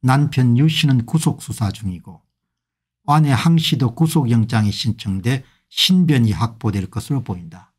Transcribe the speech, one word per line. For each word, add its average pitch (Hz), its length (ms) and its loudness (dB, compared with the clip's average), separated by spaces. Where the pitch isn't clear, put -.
남편 131 580 2
유 156 100 4
씨는 131 380 0
구속 - 340 -2
수사 107 300 -4
중이고 90 500 -10
아내 147 240 4
황 165 260 2
씨도 131 380 0
구속영장이 113 760 0
신청돼 104 720 -4
신변이 151 640 2
확보될 101 600 -4
것으로 127 320 -6
보인다. 90 560 -12